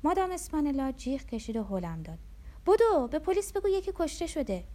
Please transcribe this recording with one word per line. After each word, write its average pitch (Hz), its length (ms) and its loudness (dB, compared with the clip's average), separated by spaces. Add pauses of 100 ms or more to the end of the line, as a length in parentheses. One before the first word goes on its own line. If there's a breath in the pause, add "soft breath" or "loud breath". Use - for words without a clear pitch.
مادام 370 260 4
اسپانلا 294 640 0
جیغ 269 260 -4
کشید 226 340 -6
و 220 80 -2
هلم 175 380 -4
داد: 160 160 -10 (480 soft breath)
«بدو، 392 420 6
به 269 100 0
پلیس 370 340 0
بگو 403 160 0
یکی 381 260 0
کشته 330 320 -2
شده.» 202 380 -2 (100)